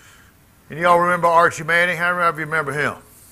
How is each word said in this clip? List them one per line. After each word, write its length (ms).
And 100
y'all 200
remember 300
Archie 360
Manning? 320
How 160
many 140
of 120
you 60
remember 280
him? 240